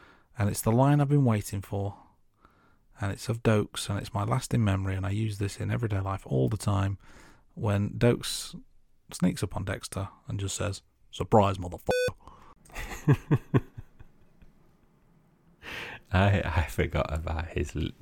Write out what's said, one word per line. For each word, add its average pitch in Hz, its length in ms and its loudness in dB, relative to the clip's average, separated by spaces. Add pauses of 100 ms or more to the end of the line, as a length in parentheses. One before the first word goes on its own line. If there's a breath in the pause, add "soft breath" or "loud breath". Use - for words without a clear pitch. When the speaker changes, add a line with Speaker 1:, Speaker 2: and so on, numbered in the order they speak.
(380 soft breath)
Speaker 1:
And 101 100 2
it's - 140 -4
the 113 100 2
line 139 280 6
I've 139 100 2
been 143 160 6
waiting 104 340 0
for. 101 360 -4 (1040 soft breath)
And 98 120 -2
it's - 160 -10
of 117 140 -2
Dokes, - 480 2
and 101 80 -2
it's - 160 -8
my 101 100 -2
last 127 300 -2
in 117 100 4
memory, 95 300 2
and 95 100 -2
I 98 60 -2
use 104 260 -2
this 101 240 -4
in 104 100 -4
everyday 107 300 0
life 95 260 -4
all 131 220 2
the 110 80 -2
time. 98 400 0 (580 loud breath)
When 104 440 0
Dokes - 560 0 (580)
sneaks - 300 0
up - 120 -4
on 101 100 -4
Dexter - 440 -6 (180)
and 107 140 -6
just 98 160 -4
says, 101 240 -4 (300)
"Surprise, 98 480 4
motherfucker." 87 320 -6 (1160 loud breath)
<laughs> - 560 2 (2500 loud breath)
Speaker 2:
I, 98 280 4
I 78 300 0
forgot - 420 0
about 80 360 -4
his, - 280 -4
l-, 78 140 -2 (120)